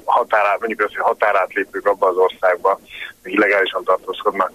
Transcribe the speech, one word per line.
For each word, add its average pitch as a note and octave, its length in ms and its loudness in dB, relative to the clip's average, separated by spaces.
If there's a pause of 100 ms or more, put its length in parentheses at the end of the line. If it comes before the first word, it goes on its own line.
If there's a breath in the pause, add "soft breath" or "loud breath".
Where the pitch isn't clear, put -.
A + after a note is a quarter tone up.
határá-, G#2 540 2
mondjuk G#2+ 220 -4
azt, G#2 140 -4
hogy F#2 100 -4
határátlépők G2+ 840 -2
abba G2 200 2
az F2+ 100 0
országba, F#2 540 2
akik - 640 -10
illegálisan F#2+ 500 0
tartózkodnak, F#2 720 -2